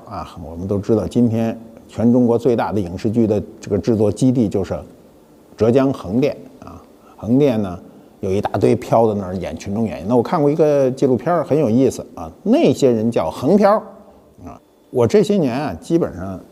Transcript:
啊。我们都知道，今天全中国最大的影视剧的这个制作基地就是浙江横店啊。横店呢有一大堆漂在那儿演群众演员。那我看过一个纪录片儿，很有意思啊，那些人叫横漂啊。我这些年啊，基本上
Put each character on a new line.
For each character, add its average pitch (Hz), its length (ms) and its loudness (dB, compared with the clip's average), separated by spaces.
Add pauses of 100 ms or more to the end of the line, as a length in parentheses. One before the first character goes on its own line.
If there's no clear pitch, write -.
啊。 98 400 -14
我 80 120 -14
们 87 100 -8
都 101 120 -2
知 110 180 0
道， 98 100 0
今 120 220 2
天 113 280 -2 (320)
全 117 240 0
中 123 140 4
国 117 100 2
最 120 200 0
大 107 160 -2
的 107 80 -2
影 90 180 -6
视 117 100 -4
剧 113 160 2
的 104 160 0 (200)
这 - 100 -10
个 101 80 0
制 113 160 0
作 104 160 2
基 131 220 0
地 123 160 0
就 95 160 -2
是 90 120 -6 (800)
浙 110 140 2
江 135 220 4
横 107 280 -4
店 139 160 0 (280)
啊。 - 180 -20 (340)
横 117 220 0
店 131 240 2
呢 92 160 -6 (420)
有 98 100 -4
一 98 100 0
大 - 100 -4
堆 113 260 2
漂 117 320 2
在 104 100 -2
那 95 80 -6
儿 92 100 -8
演 82 200 -8
群 98 180 -8
众 113 100 -2
演 78 140 -6
员。 76 80 -12
那 117 80 0
我 120 80 4
看 165 180 -2
过 143 80 2
一 143 60 0
个 147 380 2
纪 127 140 0
录 127 100 2
片 165 180 -2
儿， 160 80 0
很 - 160 0
有 143 100 0
意 117 220 4
思 - 240 -8
啊， 82 160 -12 (140)
那 233 280 4
些 131 160 2
人 113 220 2
叫 98 180 -2
横 147 280 0
漂 202 160 6 (720)
啊。 - 160 -18 (300)
我 123 140 2
这 196 200 4
些 202 120 0
年 143 160 0
啊， 123 280 -6
基 165 180 0
本 123 160 -2
上 92 240 -10 (140)